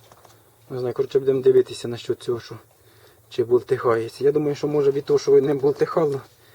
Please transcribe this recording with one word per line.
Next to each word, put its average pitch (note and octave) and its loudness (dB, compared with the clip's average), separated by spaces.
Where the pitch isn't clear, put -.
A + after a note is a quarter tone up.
Не C3 -10
знаю, B2 -4
коротше, - 0
будемо C3+ 0
дивитися B2+ 2
насчет A#2 -8
цього, A#2+ -4
що A2+ -18
чи - -2
болтихається. A#2 0
Я C3+ 4
думаю, D3 0
що D3 -6
може D3 0
від C#3 -2
того, C#3 2
що C#3 4
не C#3+ 0
болтихало, C#3+ 0